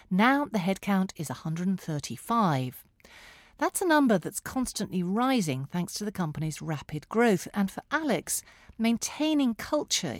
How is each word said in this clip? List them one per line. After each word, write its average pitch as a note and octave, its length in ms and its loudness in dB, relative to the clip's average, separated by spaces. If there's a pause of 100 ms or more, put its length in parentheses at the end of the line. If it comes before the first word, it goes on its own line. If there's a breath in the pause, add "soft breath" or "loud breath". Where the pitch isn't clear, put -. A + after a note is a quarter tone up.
Now B3+ 360 4
the - 120 -4
headcount F#3+ 580 0
is D3+ 140 -6
a B2+ 60 -6
hundred E3 320 -4
and F#3+ 120 0
thirty-five. D3 1040 0 (760 loud breath)
That's E4+ 220 0
a F#4+ 60 2
number C#4 300 6
that's - 240 -4
constantly - 640 -4
rising F#3+ 680 0
thanks F3 220 -4
to - 100 -6
the G#3 80 -6
company's D#3 500 -4
rapid D3+ 460 -8
growth. A3+ 460 2
And G3 180 0
for - 200 -10
Alex, C#4 500 -2 (360 loud breath)
maintaining B3+ 760 0
culture - 680 -2